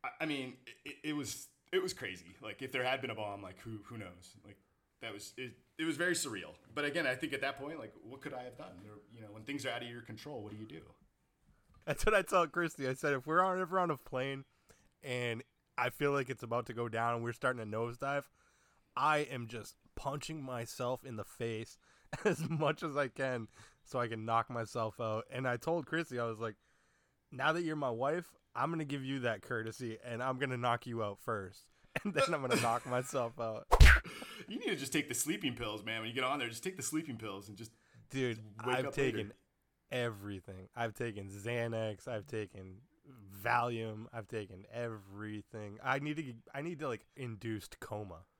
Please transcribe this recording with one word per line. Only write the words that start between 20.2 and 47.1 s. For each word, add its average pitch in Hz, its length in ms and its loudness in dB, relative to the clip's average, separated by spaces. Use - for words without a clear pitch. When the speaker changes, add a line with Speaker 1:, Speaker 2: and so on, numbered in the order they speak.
Speaker 2:
myself 123 640 -4
in 127 100 -8
the 107 100 -4
face 113 540 -4
<laughs> - 240 -10
as 175 260 4
much 156 320 2
as 147 140 -2
I 143 100 4
can 127 400 -2
so 127 160 -2
I 120 80 2
can 110 160 -4
knock 113 260 4
myself 113 500 -2
out." 110 300 0
And 131 160 -2
I 120 120 2
told 160 280 2
Christy, 160 320 -2
I 120 60 2
was 110 160 -2
like, 113 160 -2
"Now 135 220 2
that 170 100 2
you're 156 140 0
my 139 140 2
wife, 139 420 0
I'm 135 160 2
gonna 160 120 0
give 139 200 -4
you 135 160 -2
that 113 220 0
courtesy 113 640 -4
and 120 200 -4
I'm 131 140 0
gonna 131 180 0
knock 120 320 2
you 113 160 0
out 101 160 -4
first. 98 460 -6
<laughs> - 100 -4
And 208 80 -2
then 175 220 4
I'm 147 60 0
gonna 135 200 4
knock 117 260 4
myself 123 520 0
out." 110 320 -4
<laughs> - 220 12
Speaker 1:
You 214 100 -8
need 480 100 -4
to 185 80 2
just 131 160 -4
take 151 160 2
the 123 60 -4
sleeping 151 400 0
pills, 107 300 -4
man. 113 160 -2
When 110 80 -4
you 117 60 -6
get 131 100 0
on 139 160 2
there, 120 80 0
just 113 160 -8
take 185 120 -4
the 131 60 -6
sleeping 151 340 -2
pills 101 320 -8
and 104 80 -12
just 113 140 -12
Speaker 2:
Dude, 123 280 0
Speaker 1:
wake 127 120 2
Speaker 2:
I've 131 100 2
Speaker 1:
up 135 80 -4
Speaker 2:
taken 131 240 2
Speaker 1:
later. 104 140 -6
Speaker 2:
everything. 101 840 -4
I've 117 180 -2
taken 101 360 -4
Xanax. 113 760 -2
I've 110 220 -6
taken 95 480 -8
Valium. 113 720 2
I've 113 160 -10
taken 98 440 -8
everything. 107 1120 -6
I 135 160 2
need 147 200 -2
to, 139 140 -6
I 143 80 -4
need 165 160 -4
to, 151 80 -4
like, 117 180 -2